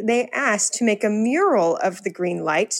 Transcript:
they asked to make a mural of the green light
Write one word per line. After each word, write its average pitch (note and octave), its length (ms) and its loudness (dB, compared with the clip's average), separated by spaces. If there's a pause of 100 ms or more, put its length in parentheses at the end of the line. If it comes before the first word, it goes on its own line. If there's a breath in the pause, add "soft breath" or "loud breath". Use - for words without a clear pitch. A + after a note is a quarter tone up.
they A#3+ 300 0
asked A3+ 420 0
to - 80 -2
make G#3+ 220 2
a G#3+ 40 2
mural A3+ 680 2
of F#3+ 260 -4
the F#3+ 80 -4
green F3 320 -4
light D#3+ 360 0